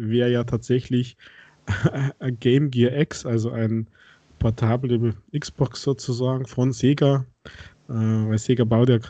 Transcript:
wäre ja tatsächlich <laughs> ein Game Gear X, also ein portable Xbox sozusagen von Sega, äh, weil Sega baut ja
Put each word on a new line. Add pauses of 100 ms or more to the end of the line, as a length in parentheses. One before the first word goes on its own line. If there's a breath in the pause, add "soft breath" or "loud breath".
wäre
ja
tatsächlich (500 loud breath)
<laughs>
ein
Game
Gear
X,
also
ein (520 soft breath)
portable (240)
Xbox
sozusagen
von
Sega, (640 loud breath)
äh,
weil
Sega
baut
ja (120)